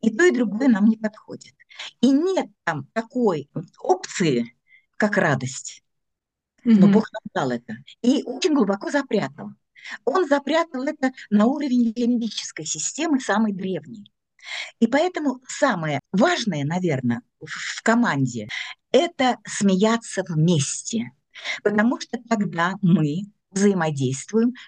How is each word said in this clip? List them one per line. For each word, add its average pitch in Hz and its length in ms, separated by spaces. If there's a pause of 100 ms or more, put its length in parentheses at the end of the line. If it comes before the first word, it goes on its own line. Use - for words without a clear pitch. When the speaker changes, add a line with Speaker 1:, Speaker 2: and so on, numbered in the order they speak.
Speaker 1:
И 226 80
то, 226 140
и 359 80
другое 233 360
нам 208 180
не 220 100
подходит. - 580 (460)
И 247 100
нет 320 380 (160)
там 151 280
такой 226 560 (320)
опции, 156 720 (440)
как 214 200
радость. 139 680 (840)
Но 208 220
Speaker 2:
Мгм. 202 60
Speaker 1:
Бог 226 200
нам - 100 (100)
дал 143 180
это. 117 260 (260)
И 254 220
очень 302 300
глубоко 202 360
запрятал. 214 600 (540)
Он 349 240
запрятал 285 560
это 269 280 (180)
на 208 160
уровень 247 500
лимбической 233 720
системы, 262 540
самой 214 320
древней. 190 600 (680)
И 226 80
поэтому 294 580
самое 165 540 (120)
важное, 196 520
наверное, 131 580 (180)
в, 156 60
в - 360
команде — 139 680 (440)
это 262 540
смеяться 202 840
вместе. 151 840 (500)
Потому 214 380
что - 180 (100)
тогда 180 540
мы 165 440 (260)
взаимодействуем 190 1000 (140)